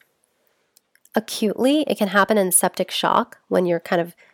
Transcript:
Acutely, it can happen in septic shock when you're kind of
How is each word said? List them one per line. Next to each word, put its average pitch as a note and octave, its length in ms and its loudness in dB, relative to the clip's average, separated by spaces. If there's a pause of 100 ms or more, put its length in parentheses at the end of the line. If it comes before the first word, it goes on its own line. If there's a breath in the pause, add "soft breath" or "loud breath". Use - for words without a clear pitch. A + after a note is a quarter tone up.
(1160)
Acutely, A3+ 760 0
it - 80 -2
can G#3 120 -2
happen G3+ 280 2
in F#3 160 0
septic - 380 0
shock - 480 0 (100)
when F#3 160 0
you're E3+ 160 -2
kind F3 220 -2
of F3 120 -10 (200 soft breath)